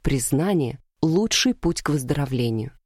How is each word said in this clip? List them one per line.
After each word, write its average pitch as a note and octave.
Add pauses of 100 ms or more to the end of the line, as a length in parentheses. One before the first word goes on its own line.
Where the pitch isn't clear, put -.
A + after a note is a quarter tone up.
Признание — C#3 (220)
лучший G#3
путь -
к -
выздоровлению. B2+ (140)